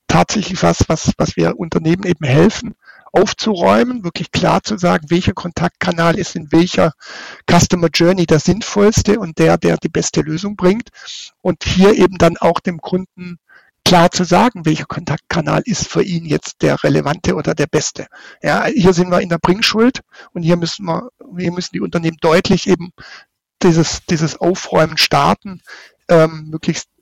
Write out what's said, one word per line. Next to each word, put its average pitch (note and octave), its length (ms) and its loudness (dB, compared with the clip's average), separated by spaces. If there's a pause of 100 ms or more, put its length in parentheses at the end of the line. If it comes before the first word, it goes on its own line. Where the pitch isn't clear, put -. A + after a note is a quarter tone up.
tatsächlich F3+ 560 0
was, E3+ 240 2
was, - 300 -4
was E3 180 -2
wir E3 240 0
Unternehmen E3+ 460 -2
eben E3+ 200 -2
helfen, D#3+ 500 2 (360)
aufzuräumen, G#3 920 0
wirklich - 260 -8
klar - 320 0
zu G#3 140 -6
sagen, F3 320 0
welcher F#3 240 0
Kontaktkanal E3+ 840 -2
ist F3+ 200 -8
in D#3+ 160 -6
welcher E3+ 400 2 (580)
Customer E3+ 420 2
Journey F3 320 2
der D#3 140 2
sinnvollste G3+ 800 0
und E3+ 200 -8
der, E3 180 4
der E3+ 180 0
die - 140 -6
beste D#3+ 320 -2
Lösung F3 340 -6
bringt. F#3+ 320 0 (540)
Und - 240 -4
hier G3 280 6
eben F#3 240 2
dann E3+ 200 2
auch - 240 0
dem F3 180 -6
Kunden F3+ 600 -8 (440)
klar F3 260 4
zu - 140 -2
sagen, F3 420 0
welcher D#3 200 -2
Kontaktkanal D#3 800 -4
ist - 240 -4
für E3+ 120 -2
ihn E3+ 240 -2
jetzt - 360 -4
der C#3+ 200 0
relevante D3+ 540 0
oder D#3+ 200 -2
der D3 120 0
beste. - 400 -4 (340)
Ja, E3+ 260 0
hier F#3+ 260 4
sind F3+ 180 0
wir F3 80 2
in F#3 80 -4
der E3+ 120 -2
Bringschuld A3 600 2 (320)
und E3+ 120 -8
hier E3+ 120 4
müssen E3+ 300 -6
wir, F3 240 -6 (280)
hier E3+ 140 -4
müssen F3 220 -8
die - 80 -6
Unternehmen E3 400 -4
deutlich F3 480 2
eben F3 220 0 (720)
dieses, E3 440 2
dieses D#3 300 -2
Aufräumen F3 600 0
starten, F3 640 -2 (480)
ähm, D#3+ 400 4
möglichst D#3 400 -6 (120)